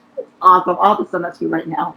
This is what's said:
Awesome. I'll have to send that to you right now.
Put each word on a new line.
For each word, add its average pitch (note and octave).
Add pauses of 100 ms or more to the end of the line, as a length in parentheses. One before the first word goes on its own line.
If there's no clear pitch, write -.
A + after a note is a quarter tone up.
(420)
Awesome. F#3
I'll G3+
have G3
to -
send F3
that E3+
to -
you E3
right E3
now. E3